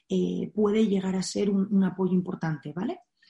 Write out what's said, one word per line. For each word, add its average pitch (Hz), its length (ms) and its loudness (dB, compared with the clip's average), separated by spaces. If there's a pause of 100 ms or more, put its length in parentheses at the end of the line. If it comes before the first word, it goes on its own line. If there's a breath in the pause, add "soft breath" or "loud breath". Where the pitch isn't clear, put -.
eh, 180 440 -2
puede 214 340 4
llegar 190 280 0
a 185 60 0
ser 202 300 -2
un, 196 180 2
un 196 140 4
apoyo 185 300 0
importante, 165 600 -2
¿vale? 240 260 -6 (280 loud breath)